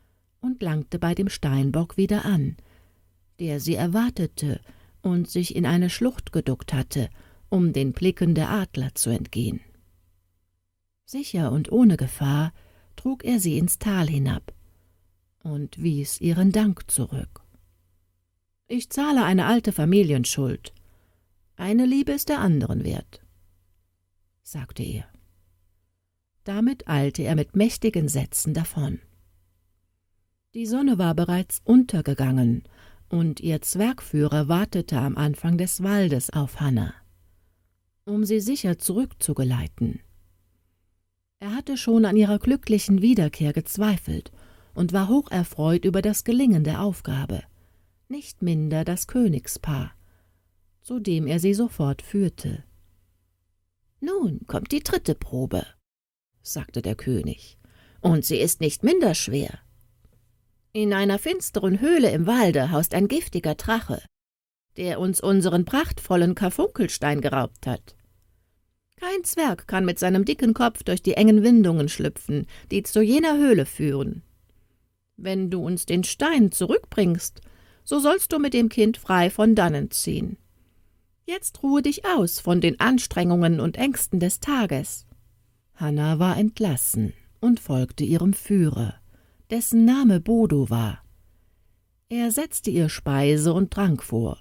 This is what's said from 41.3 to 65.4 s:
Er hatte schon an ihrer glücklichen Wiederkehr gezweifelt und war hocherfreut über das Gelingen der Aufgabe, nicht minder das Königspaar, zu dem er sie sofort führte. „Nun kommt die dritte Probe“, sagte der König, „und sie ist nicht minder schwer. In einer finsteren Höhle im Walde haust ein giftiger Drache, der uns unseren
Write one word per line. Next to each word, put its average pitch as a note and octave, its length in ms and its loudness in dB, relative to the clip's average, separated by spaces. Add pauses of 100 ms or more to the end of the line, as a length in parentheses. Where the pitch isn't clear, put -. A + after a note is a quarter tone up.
Er G3+ 140 -8
hatte C#4 220 -6
schon A3+ 280 4
an G3+ 120 2
ihrer G#3 220 4
glücklichen G#3 640 2
Wiederkehr F3 520 2
gezweifelt E3+ 800 -2 (440)
und F3 180 -2
war F#3+ 160 0
hocherfreut F3 760 0
über F#3+ 180 0
das G#3 220 -2
Gelingen A#3 400 2
der D#3 180 -4
Aufgabe, C#3+ 600 -4 (640)
nicht - 340 -14
minder D#3 420 -2
das F3 220 -6
Königspaar, D#3 880 -2 (880)
zu B3 180 -8
dem E3+ 260 -2
er E3 140 -2
sie F#3+ 140 2
sofort F3+ 480 -2
führte. - 640 -4 (1400)
„Nun D4+ 460 -2
kommt - 260 -6
die C#4+ 80 -2
dritte - 340 -2
Probe“, - 500 -6 (800)
sagte - 400 -10
der G#2 140 -6
König, - 600 -6 (420)
„und E3 240 2
sie D3 140 0
ist D3 220 -2
nicht D3+ 220 -2
minder C4+ 320 4
schwer. - 460 -6 (1120)
In G#3 200 0
einer G3 260 2
finsteren G3+ 640 -2
Höhle D4+ 300 4
im E3 160 0
Walde F3 440 2
haust E3 240 0
ein G3+ 140 2
giftiger F#3 460 -4
Drache, - 500 -4 (720)
der F3+ 240 -6
uns F#3 200 -2
unseren F#3 440 2